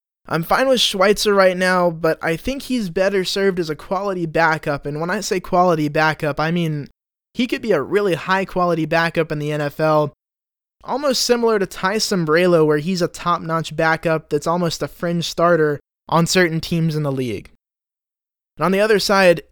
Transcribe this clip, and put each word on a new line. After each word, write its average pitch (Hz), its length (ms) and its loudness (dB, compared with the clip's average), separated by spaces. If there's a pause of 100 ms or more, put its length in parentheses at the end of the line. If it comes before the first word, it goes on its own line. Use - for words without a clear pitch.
(260)
I'm 160 160 -2
fine 247 260 0
with 254 120 4
Schweitzer 202 540 2
right 185 220 4
now, 185 340 2
but 160 340 0
I 165 120 -2
think 262 260 -6
he's 233 260 -4
better 190 360 0
served 196 360 0
as 160 80 -4
a 151 80 -6
quality 190 480 -4
backup. 156 640 0
And 147 120 -6
when 170 120 -4
I 202 100 -2
say 185 180 -4
quality 175 500 2
backup, 156 520 -2
I 160 100 -2
mean 156 380 -4 (460)
he 240 120 -2
could 254 140 -4
be 220 120 0
a 147 100 2
really 190 320 0
high-quality 175 720 -2
backup 165 440 0
in 151 80 -6
the 147 140 -6
N 151 80 -4
F 147 180 -6
L, 151 360 2 (680)
almost 269 440 -2
similar 233 320 2
to 185 80 -2
Ty 190 300 -4
Sambrailo, 175 680 2
where 151 120 2
he's 175 240 -2
a 160 60 -2
top-notch 165 680 -4
backup 160 540 0
that's 147 160 -2
almost 170 360 -2
a 143 60 -6
fringe 170 380 -4
starter 156 520 2 (300)
on 165 180 2
certain 165 360 2
teams 160 340 -2
in 156 60 -2
the 139 100 -2
league. 123 380 -6 (1080)
And 151 80 -4
on 185 80 2
the 190 80 2
other 214 180 4
side, 185 540 4